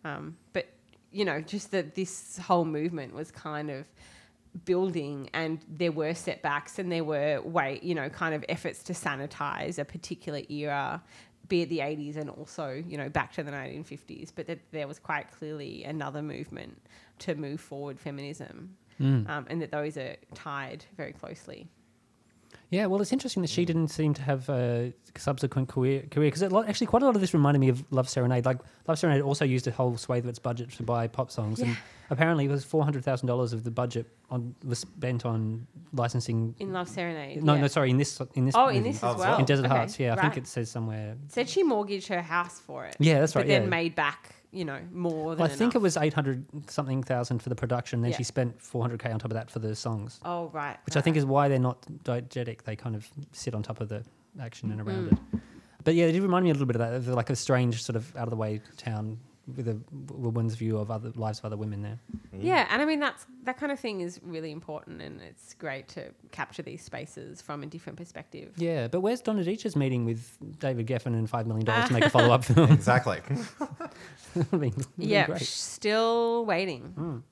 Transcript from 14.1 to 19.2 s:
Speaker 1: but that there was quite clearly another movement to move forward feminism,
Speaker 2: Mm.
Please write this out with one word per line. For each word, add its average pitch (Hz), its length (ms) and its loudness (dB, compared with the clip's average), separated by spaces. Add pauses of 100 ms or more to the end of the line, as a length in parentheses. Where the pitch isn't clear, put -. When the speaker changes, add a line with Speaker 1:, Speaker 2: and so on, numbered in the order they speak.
Speaker 1:
but 170 120 -8
that 165 140 -8 (100)
there 151 180 -6
was 151 100 -14
quite 147 320 -4
clearly 151 540 -10
another 147 380 -6
movement - 580 -10 (380)
to 170 160 -4
move 147 260 -6
forward 139 380 -10
feminism, 143 760 -12 (240)
Speaker 2:
Mm. 131 280 4